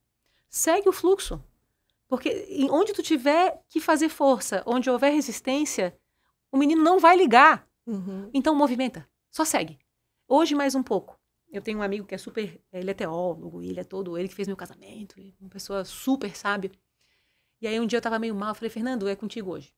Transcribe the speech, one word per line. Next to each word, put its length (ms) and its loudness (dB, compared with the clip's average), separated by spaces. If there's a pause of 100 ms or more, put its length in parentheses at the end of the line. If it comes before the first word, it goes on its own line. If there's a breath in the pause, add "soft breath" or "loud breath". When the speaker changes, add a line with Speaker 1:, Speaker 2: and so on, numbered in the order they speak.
(480)
Speaker 1:
Segue 400 2
o 40 2
fluxo. 500 0 (680)
Porque 200 -4 (200)
em, 220 0
onde 220 2
tu 100 -6
tiver 680 2
que 120 -4
fazer 280 2
força, 560 0
onde 240 0
houver 240 2
resistência, 840 -2 (560)
o 40 0
menino 260 4
não 180 6
vai 160 8
ligar. 500 6 (180)
Speaker 2:
Uhum. 480 -8
Speaker 1:
Então, 220 2
movimenta. 520 0 (240)
Só 140 -2
segue. 320 -2 (520)
Hoje, 260 4
mais 220 0
um 80 -2
pouco. 340 -6 (340)
Eu 80 -10
tenho 180 -8
um 40 -4
amigo 240 -6
que 80 -12
é 40 -12
super, 420 -10 (120)
ele 180 -8
é 40 -4
teólogo, 680 -6
ele 200 -10
é 40 -10
todo, 320 -10
ele 120 -6
que 60 -14
fez 120 -8
meu 100 -8
casamento, 600 -18 (240)
uma 100 -20
pessoa 340 -8
super 520 -4
sábia. 340 -4 (880)
E 60 -8
aí, 140 -2
um 60 -2
dia 100 0
eu 60 0
tava 180 -2
meio 160 -4
mal, 140 -6
eu 40 -6
falei, 160 -8
"Fernando, 380 -6
é 80 -4
contigo 360 -10
hoje. 260 -14